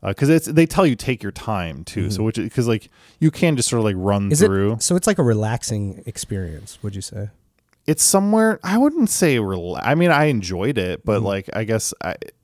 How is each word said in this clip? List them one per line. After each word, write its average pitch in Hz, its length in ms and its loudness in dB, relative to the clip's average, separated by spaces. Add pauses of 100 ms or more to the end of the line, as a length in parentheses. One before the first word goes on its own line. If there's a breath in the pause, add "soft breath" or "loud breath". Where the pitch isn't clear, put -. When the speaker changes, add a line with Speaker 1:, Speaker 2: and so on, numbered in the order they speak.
Speaker 1:
Uh, 98 120 -4
'cause 139 160 0
it's, 160 180 4
they 160 180 4
tell 180 220 2
you 127 80 2
take 120 260 -4
your 101 100 -6
time 85 520 -6
too. 92 260 -4
So 101 80 -2
Speaker 2:
Mm-hmm. 107 80 -2
Speaker 1:
which, 110 280 -4
'cause, 120 140 0
like, 113 220 -2 (300 soft breath)
you 160 100 4
can 160 260 0
just 120 140 -2
sort 120 100 0
of, 110 60 0
like, 104 120 0
run 101 340 0
Speaker 2:
Is 151 100 2
it, 185 60 6
Speaker 1:
through. 98 320 2
Speaker 2:
so - 160 0
it's 180 120 0
like 202 120 0
a 160 40 4
relaxing 107 840 -2
experience, 92 760 -10
would 101 140 -8
you 98 60 -8
say? 104 280 -10 (560)
Speaker 1:
It's - 180 0
somewhere, 220 600 2
I 190 160 0
wouldn't 294 320 4
say 147 260 2
rela-, 90 460 -2
I 135 120 2
mean, 175 160 4
I 151 140 4
enjoyed 104 540 -2
it, 90 260 -4
but 107 120 2
Speaker 2:
Mm-hmm. 107 100 0
Speaker 1:
like, 98 260 -4
I 110 100 -2
guess - 300 -2 (100)
I 90 120 -6 (280)